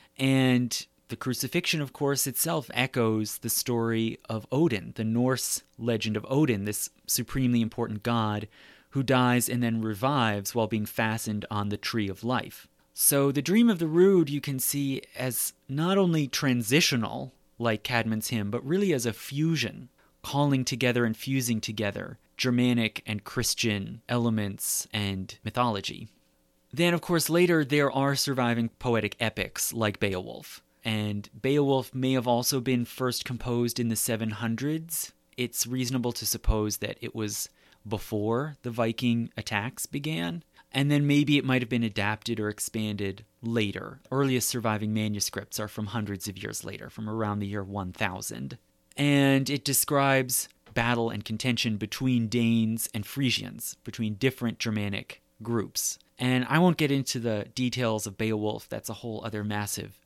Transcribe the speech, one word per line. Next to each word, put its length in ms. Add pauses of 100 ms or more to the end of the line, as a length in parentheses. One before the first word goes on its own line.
(160)
And 720 (220)
the 80
crucifixion, 640
of 120
course, 360
itself 440
echoes 640
the 120
story 680 (100)
of 240
Odin, 420
the 100
Norse 600 (120)
legend 400
of 120
Odin, 380
this 240 (180)
supremely 520
important 440
god 420 (440)
who 120
dies 460
and 140
then 200
revives 720
while 140
being 180
fastened 640
on 180
the 80
tree 320
of 140
life. 460 (240)
So 380
the 120
Dream 280
of 80
the 80
Rood 420
you 120
can 180
see 440 (140)
as 360 (160)
not 280
only 320
transitional, 1040 (260)
like 240
Caedmon's 460
hymn, 220
but 160
really 260
as 140
a 60
fusion, 760 (340)
calling 420
together 400
and 120
fusing 440
together 580 (180)
Germanic 680
and 160
Christian 840
elements 840
and 520
mythology. 640 (640)
Then, 220
of 60
course, 300
later 340
there 280
are 240
surviving 600
poetic 420
epics 520
like 280
Beowulf. 600 (220)
And 440 (120)
Beowulf 540
may 180
have 140
also 340
been 240
first 400
composed 540
in 100
the 80
seven 340
hundreds. 800 (240)
It's 300
reasonable 460
to 140
suppose 520
that 220
it 140
was 360 (360)
before 760
the 80
Viking 640
attacks 500
began. 560 (300)
And 180
then 160
maybe 300
it 80
might 180
have 60
been 140
adapted 560
or 100
expanded 760 (180)
later. 580 (100)
Earliest 380
surviving 460
manuscripts 640
are 80
from 200
hundreds 420
of 100
years 260
later, 240
from 220
around 300
the 80
year 160
one 280
thousand. 640 (400)
And 540
it 140
describes 840 (240)
battle 380
and 140
contention 520
between 520
Danes 640
and 100
Frisians, 800
between 320
different 460
Germanic 600 (220)
groups. 560 (220)
And 280
I 120
won't 160
get 160
into 260
the 280 (100)
details 500
of 120
Beowulf. 500
That's 220
a 40
whole 300
other 180
massive 640